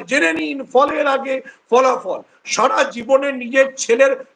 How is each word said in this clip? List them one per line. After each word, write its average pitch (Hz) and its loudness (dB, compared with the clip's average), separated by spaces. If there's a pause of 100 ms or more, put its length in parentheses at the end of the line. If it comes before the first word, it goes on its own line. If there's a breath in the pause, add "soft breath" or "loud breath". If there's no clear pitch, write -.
জেনে 302 0
নিন 302 -6
ফলের 294 0
আগে 262 -2 (300 loud breath)
ফলাফল।'" 240 0 (220 soft breath)
সারা 277 0
জীবনে 269 0
নিজের 262 0
ছেলের 269 2 (100)